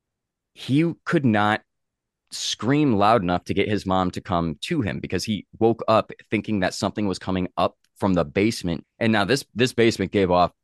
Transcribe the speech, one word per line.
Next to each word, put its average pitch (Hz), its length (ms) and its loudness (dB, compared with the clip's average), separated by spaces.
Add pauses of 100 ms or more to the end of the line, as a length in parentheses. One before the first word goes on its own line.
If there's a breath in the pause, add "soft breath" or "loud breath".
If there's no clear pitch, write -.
(560)
he 156 380 0 (120)
could 156 200 0
not 107 360 2 (680)
scream 139 640 0
loud 104 300 4
enough 87 200 0
to - 120 -6
get 95 120 2
his 101 200 -4
mom 92 240 0
to - 100 -10
come 85 400 -2
to 165 200 -4
him 78 180 -6
because 87 240 -6
he 107 240 -6 (100)
woke 113 300 0
up 95 240 2 (180)
thinking 107 300 -2
that 90 160 -2
something 104 320 -4
was 92 100 -2
coming 92 300 -4 (100)
up 90 180 -2 (220)
from 98 160 0
the 85 100 2
basement. 92 640 -2 (140)
And 113 120 2
now 104 140 2
this, 123 180 0 (120)
this 123 180 0
basement 110 380 2
gave 98 180 2
off 87 220 4 (120)